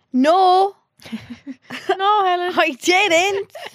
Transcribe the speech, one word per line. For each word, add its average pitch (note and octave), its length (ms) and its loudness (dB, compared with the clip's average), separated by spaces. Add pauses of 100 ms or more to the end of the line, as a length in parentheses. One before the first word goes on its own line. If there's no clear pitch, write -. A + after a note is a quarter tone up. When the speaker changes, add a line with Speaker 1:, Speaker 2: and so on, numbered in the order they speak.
(120)
Speaker 1:
No. F#4 640 2 (260)
Speaker 2:
<laughs> - 140 -14 (840)
No, G4+ 260 0
Helen. F4+ 300 -2
Speaker 1:
<laughs> C4 40 -6
I D#4+ 220 0
didn't. G4 720 0 (220)